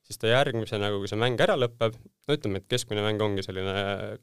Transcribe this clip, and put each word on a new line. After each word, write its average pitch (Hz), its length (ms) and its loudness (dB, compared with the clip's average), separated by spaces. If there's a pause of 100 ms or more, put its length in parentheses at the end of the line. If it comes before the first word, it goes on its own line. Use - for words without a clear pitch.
siis - 160 -14
ta 113 100 -2
järgmise, 117 520 2
nagu 101 200 0
kui 98 100 -6
see 107 80 -4
mäng 120 240 2
ära 185 160 4
lõpeb, 117 360 0 (340)
no 139 80 2
ütleme, 104 220 -2
et 95 120 -8
keskmine 110 320 -2
mäng 107 200 0
ongi 101 220 0
selline 98 800 -4